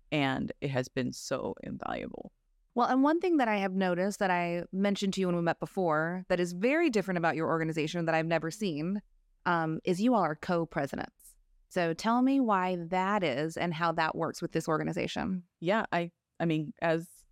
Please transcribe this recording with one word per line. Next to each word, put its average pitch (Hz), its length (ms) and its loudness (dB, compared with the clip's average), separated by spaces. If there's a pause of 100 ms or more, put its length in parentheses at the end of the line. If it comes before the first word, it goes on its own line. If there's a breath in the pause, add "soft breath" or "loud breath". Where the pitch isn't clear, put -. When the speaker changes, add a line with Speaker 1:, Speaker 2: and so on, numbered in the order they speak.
(100)
Speaker 1:
and 139 500 0
it 143 100 -4
has 127 180 0
been 127 240 -4
so - 500 -6
invaluable. - 680 -8 (420)
Speaker 2:
Well, 240 140 2
and 262 140 4
one 320 180 4
thing 349 160 2
that 247 120 4
I 208 80 2
have 196 180 0
noticed 185 440 0
that 190 120 2
I 175 420 0
mentioned 196 420 0
to 190 60 -2
you 185 60 2
when 175 100 2
we 170 60 0
met 170 180 0
before 170 680 -2
that 175 120 2
is 175 120 0
very 269 380 2
different 190 280 0
about 160 180 2
your 160 120 0
organization 160 580 0
that 160 80 2
I've 160 120 2
never 165 240 0
seen, 180 520 -4 (420)
um, 165 400 0
is 180 160 0
you 247 140 4
all 202 80 4
are 156 140 2
co-presidents. - 960 -4 (340)
So 170 260 0
tell 233 280 2
me 269 180 4
why 185 380 2 (100)
that 185 340 2
is 156 340 0
and 170 160 0
how 165 200 0
that 160 220 0
works 160 260 -4
with 165 120 -4
this 160 160 -2
organization. 160 760 -2 (180)
Speaker 1:
Yeah, 196 320 0
I, 170 180 -2 (300)
I 165 40 -2
mean, 156 280 0 (100)
as 165 260 0 (240)